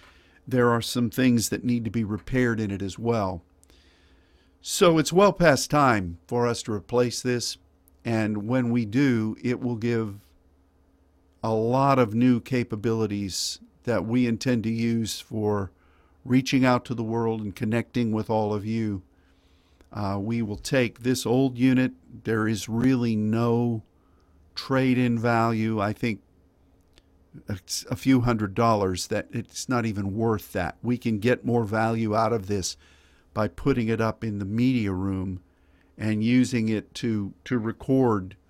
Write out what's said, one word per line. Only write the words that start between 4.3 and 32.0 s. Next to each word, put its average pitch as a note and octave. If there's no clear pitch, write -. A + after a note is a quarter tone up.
So E3+
it's D#3
well F#3+
past D3+
time G#2+
for A#2+
us A#2+
to A2+
replace A#2+
this, B2
and A2
when B2
we A#2
do, A2
it A#2+
will A#2+
give A2+
a A2+
lot B2+
of A2
new A#2+
capabilities A2
that G#2
we A#2+
intend A#2
to A2+
use A2+
for G#2
reaching C3
out B2
to C3
the A#2
world A2+
and G#2
connecting A2+
with G#2+
all G#2+
of G#2
you. G#2+
Uh, G2+
we A#2
will G#2
take B2+
this B2
old B2
unit. B2+
There A2
is A2
really A#2+
no A#2
trade-in B2+
value. A2+
I G#2
think A2+
it's -
a A#2+
few C3+
hundred G#2+
dollars G2+
that G#2
it's -
not A#2+
even G2
worth A2
that. F2+
We A#2+
can A2+
get A#2+
more A#2+
value A2